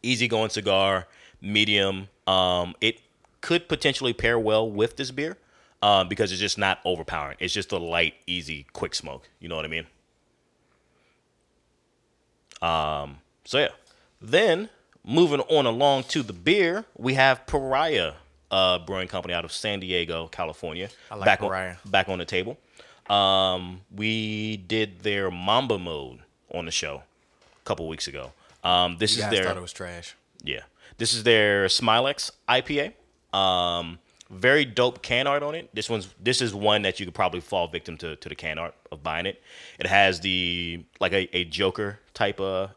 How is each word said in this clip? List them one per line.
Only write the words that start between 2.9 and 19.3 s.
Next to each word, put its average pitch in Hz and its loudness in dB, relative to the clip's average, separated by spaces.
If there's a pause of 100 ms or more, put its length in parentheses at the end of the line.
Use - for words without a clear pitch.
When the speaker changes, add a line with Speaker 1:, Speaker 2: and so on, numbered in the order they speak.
Speaker 1:
could 170 -2
potentially 135 0
pair 117 2
well 110 2
with 104 0
this 131 -8
beer, 151 -8 (440)
uh, 101 6
because 98 0
it's 92 -4
just 101 -2
not 98 0
overpowering. 80 -4
It's 87 -4
just 101 -4
a 98 -2
light, 85 0 (100)
easy, 78 -8
quick - -8
smoke. - -12 (100)
You 85 -14
know 82 -6
what 78 -6
I 78 -10
mean? 80 -8 (2750)
Um, 76 -2 (280)
so, 135 -2
yeah. 143 2 (520)
Then, 180 2 (360)
moving 147 4
on 147 2
along 131 4
to 143 -2
the 104 -8
beer, 175 0 (120)
we 127 -2
have 135 4
Pariah, 135 0 (360)
uh, 92 4
Brewing 92 -6
Company 87 -6